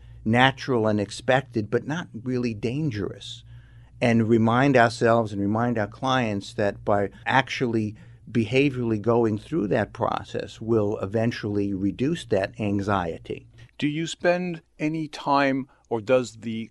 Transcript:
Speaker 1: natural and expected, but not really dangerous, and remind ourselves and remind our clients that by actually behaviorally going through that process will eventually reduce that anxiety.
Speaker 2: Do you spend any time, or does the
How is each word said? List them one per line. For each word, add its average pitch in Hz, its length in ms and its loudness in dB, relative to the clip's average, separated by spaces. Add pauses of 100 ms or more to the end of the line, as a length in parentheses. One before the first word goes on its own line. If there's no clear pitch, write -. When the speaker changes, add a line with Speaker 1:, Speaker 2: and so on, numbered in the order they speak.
(240)
Speaker 1:
natural 120 640 2
and 104 120 0
expected, 117 720 -2
but 117 160 -2
not 165 220 -8 (120)
really 123 320 -4
dangerous, 113 920 -6 (560)
and 113 280 4
remind 117 480 4
ourselves 117 560 4
and 101 80 -6
remind 113 380 0
our 104 80 0
clients 113 680 -2
that 101 300 -2
by 101 260 0 (140)
actually 113 720 0 (340)
behaviorally 120 720 0
going 113 380 2
through 180 300 -4
that 117 240 0
process - 680 -6
will 110 380 0
eventually 104 720 -2
reduce 101 520 -2
that 98 340 -2
anxiety. 98 880 -2 (320)
Speaker 2:
Do 143 80 -2
you 156 200 -2
spend 175 540 -2 (180)
any 156 300 -2
time, 139 580 0 (220)
or 113 140 -2
does 117 400 2
the 113 280 -8